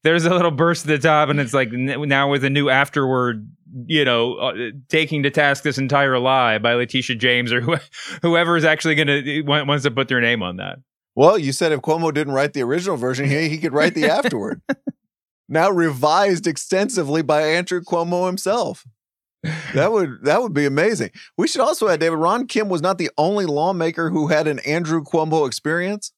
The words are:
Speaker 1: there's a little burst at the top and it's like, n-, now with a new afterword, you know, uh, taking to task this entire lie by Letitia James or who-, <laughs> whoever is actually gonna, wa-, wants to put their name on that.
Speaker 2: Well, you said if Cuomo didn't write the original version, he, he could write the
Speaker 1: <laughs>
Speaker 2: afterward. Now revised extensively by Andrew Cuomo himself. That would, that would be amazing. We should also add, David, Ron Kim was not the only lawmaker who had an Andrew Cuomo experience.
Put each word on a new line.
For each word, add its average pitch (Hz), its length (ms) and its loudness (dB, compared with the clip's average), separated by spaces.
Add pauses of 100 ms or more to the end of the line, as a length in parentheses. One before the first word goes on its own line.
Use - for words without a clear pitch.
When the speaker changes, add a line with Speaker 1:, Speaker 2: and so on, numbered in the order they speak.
Speaker 1:
there's 165 220 2
a 170 40 4
little 175 220 2
burst 165 340 0
at - 20 -4
the 151 120 2
top 151 300 4
and 147 100 0
it's 127 140 -2
like, 131 200 0
n-, 131 340 -4
now 139 220 2
with 139 140 0
a 139 60 0
new 143 200 0
afterword, 131 800 0 (380)
you 151 180 2
know, 120 300 2
uh, 120 180 -4 (360)
taking 156 340 0
to 139 80 2
task 143 320 2
this 139 140 -2
entire 135 420 2
lie 123 400 2
by 117 140 2
Letitia 123 420 -2
James 123 380 0
or 123 80 2
who-, 160 160 0 (220)
<laughs> - 220 -14
whoever 170 360 2
is 156 80 0
actually 156 300 2
gonna, 143 280 2 (220)
wa-, 143 180 0
wants 139 220 0
to 135 60 2
put 123 160 -2
their 123 140 0
name 117 220 0
on 90 140 -6
that. 95 200 -10 (380)
Speaker 2:
Well, 170 240 6
you 139 120 -2
said 160 200 0
if 143 100 0
Cuomo 160 320 0
didn't 143 200 -2
write 143 200 0
the 139 100 -4
original 170 340 -2
version, 127 300 -2
he, 151 220 0
he 160 100 -4
could 151 140 -4
write 156 220 2
the 160 100 0
Speaker 1:
<laughs> 156 40 4
Speaker 2:
afterward. 175 520 -2 (880)
Now 165 220 2
revised 165 760 2
extensively 170 720 -2
by 151 220 2
Andrew 175 380 -2
Cuomo 175 460 -2
himself. 190 580 -4 (880)
That 165 180 2
would, 165 320 -2
that 160 180 2
would 214 120 -4
be 143 120 2
amazing. 147 460 0 (260)
We 240 100 0
should - 140 -2
also 226 280 2
add, 160 100 2
David, 165 160 0
Ron 196 320 0
Kim 214 220 -2
was 165 120 -2
not 180 160 0
the 170 200 -4
only 190 280 0
lawmaker 165 640 -2
who 151 180 0
had 156 200 2
an 143 120 -2
Andrew 156 440 -2
Cuomo 160 420 0
experience. 175 720 -6